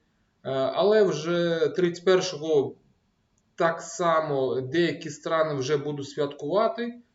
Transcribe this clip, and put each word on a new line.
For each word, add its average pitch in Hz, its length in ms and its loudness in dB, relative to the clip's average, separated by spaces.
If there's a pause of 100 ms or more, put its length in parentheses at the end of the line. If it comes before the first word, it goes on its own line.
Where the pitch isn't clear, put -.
(520)
але 170 520 2
вже 170 720 0
тридцять 175 300 0
першого 156 720 2 (800)
так 165 260 0
само 147 800 0
деякі 151 480 -2
страни 156 500 -2
вже 143 180 0
будуть 139 320 -6
святкувати, 202 920 -2 (160)